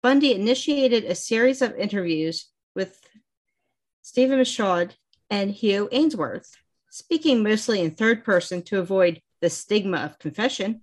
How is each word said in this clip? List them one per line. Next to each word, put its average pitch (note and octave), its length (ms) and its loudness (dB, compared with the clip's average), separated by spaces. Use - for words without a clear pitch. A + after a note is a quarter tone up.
Bundy C#4 320 4
initiated A#3+ 720 0
a F3+ 80 -4
series A#3+ 480 0
of - 160 -2
interviews E3+ 720 -4
with F#3+ 240 -8
Stephen C4 380 2
Michaud F#3+ 500 0
and G3+ 220 -2
Hugh G3+ 400 -2
Ainsworth, B3+ 600 -2
speaking D4 540 0
mostly G#3+ 360 0
in E3 120 0
third A3+ 320 0
person F3+ 400 0
to G3 160 -2
avoid F3+ 420 2
the E3+ 120 0
stigma G3 460 -2
of D3 200 -8
confession. G#3 640 -4